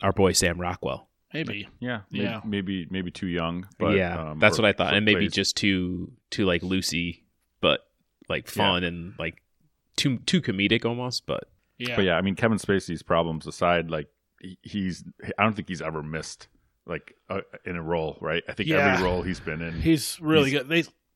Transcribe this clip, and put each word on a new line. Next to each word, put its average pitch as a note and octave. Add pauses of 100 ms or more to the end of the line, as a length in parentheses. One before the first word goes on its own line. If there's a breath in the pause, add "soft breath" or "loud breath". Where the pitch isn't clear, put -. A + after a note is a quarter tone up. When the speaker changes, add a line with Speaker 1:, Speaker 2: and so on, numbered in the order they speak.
Speaker 1:
our G2
boy F#2+
Sam E2+
Rockwell. F2 (260)
Speaker 2:
Maybe. G#2 (120)
Speaker 3:
Yeah, A#2+ (100)
may-, G2+
Speaker 2:
Yeah. A2
Speaker 3:
maybe, G2
maybe F#2
too -
young. F2 (140)
But, F2+
Speaker 1:
Yeah, E2
Speaker 3:
um, D2+
Speaker 1:
that's G#2+
Speaker 3:
or A2+
Speaker 1:
what G#2
I F#2+
thought. F2+
Speaker 3:
pl-, E2+
Speaker 1:
And G#2+
maybe G#2
Speaker 3:
plays G2+
Speaker 1:
just -
too, F2+ (180)
too, G#2
like, F2
loosey, F2 (380)
but, D2+ (500)
like, D#2
Speaker 3:
Yeah. - (120)
Speaker 1:
fun F2+
and, F2
like, E2 (540)
too, C3+
too -
comedic G2+
almost. B2
But - (340)
Speaker 2:
Yeah. B2
Speaker 3:
But G2+
yeah, F2
I F2
mean, F#2+
Kevin A2+
Spacey's F#2
problems E2
aside, F2
like, D#2 (340)
he, F#2
he's, F#2 (360)
I G2+
don't G#2+
think G2+
he's E2+
ever D#2
missed, D#2 (380)
like, - (140)
uh, F#2+ (240)
in F2+
a E2
role, D#2+
right? D#2+
I F2
think F#2+
Speaker 2:
Yeah. -
Speaker 3:
every F#2
role F2+
he's F2+
been D#2+
in, E2
Speaker 2:
He's -
really D3+
Speaker 3:
he's C#3+
Speaker 2:
good. C3
They, E3 (320)